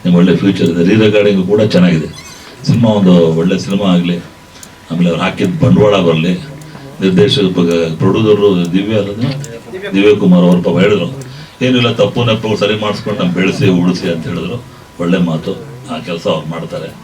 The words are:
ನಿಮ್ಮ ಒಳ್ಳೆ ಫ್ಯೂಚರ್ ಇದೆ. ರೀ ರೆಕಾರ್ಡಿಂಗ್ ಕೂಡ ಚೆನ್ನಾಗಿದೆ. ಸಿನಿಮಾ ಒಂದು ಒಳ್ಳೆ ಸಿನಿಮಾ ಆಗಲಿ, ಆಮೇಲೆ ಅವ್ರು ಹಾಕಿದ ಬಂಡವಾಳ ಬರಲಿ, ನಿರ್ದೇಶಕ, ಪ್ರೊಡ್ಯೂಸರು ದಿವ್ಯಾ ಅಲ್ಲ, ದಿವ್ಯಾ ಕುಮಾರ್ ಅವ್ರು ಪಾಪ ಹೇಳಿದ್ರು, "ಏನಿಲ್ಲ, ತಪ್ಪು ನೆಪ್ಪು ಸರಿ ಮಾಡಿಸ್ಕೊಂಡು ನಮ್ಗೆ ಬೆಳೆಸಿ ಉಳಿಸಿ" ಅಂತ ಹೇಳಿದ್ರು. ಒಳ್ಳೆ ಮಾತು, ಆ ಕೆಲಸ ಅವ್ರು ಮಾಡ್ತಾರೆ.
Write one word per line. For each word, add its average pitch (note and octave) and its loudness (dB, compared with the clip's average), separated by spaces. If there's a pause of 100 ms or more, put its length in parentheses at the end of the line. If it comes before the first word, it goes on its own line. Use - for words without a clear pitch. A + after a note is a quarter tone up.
ನಿಮ್ಮ F2 2
ಒಳ್ಳೆ F2 4
ಫ್ಯೂಚರ್ F#2 0
ಇದೆ. E2+ 0
ರೀ G#2 4
ರೆಕಾರ್ಡಿಂಗ್ G2+ 2
ಕೂಡ G#2+ 2
ಚೆನ್ನಾಗಿದೆ. F2 2 (600)
ಸಿನಿಮಾ A2+ 2
ಒಂದು F#2+ 4
ಒಳ್ಳೆ E2+ 2
ಸಿನಿಮಾ G2 0
ಆಗಲಿ, F2 0 (720)
ಆಮೇಲೆ - 0
ಅವ್ರು E2 -2
ಹಾಕಿದ - -2
ಬಂಡವಾಳ G#2 4
ಬರಲಿ, E2+ 0 (680)
ನಿರ್ದೇಶಕ, F#2+ 2 (580)
ಪ್ರೊಡ್ಯೂಸರು G2+ 2
ದಿವ್ಯಾ G#2 0
ಅಲ್ಲ, G2 -4 (840)
ದಿವ್ಯಾ G2+ 4
ಕುಮಾರ್ F2+ 4
ಅವ್ರು F2+ 4
ಪಾಪ E2+ 0
ಹೇಳಿದ್ರು, G#2 2 (560)
"ಏನಿಲ್ಲ, B2 2
ತಪ್ಪು A2+ 0
ನೆಪ್ಪು A2 -2
ಸರಿ G#2+ -2
ಮಾಡಿಸ್ಕೊಂಡು G#2 -4
ನಮ್ಗೆ F2 -2
ಬೆಳೆಸಿ F#2+ 0
ಉಳಿಸಿ" F2+ 0
ಅಂತ D#2+ -6
ಹೇಳಿದ್ರು. - -8 (360)
ಒಳ್ಳೆ F2 0
ಮಾತು, - -2 (420)
ಆ A#3+ -10
ಕೆಲಸ E2+ -8
ಅವ್ರು D#2+ -4
ಮಾಡ್ತಾರೆ. E2 -10 (180)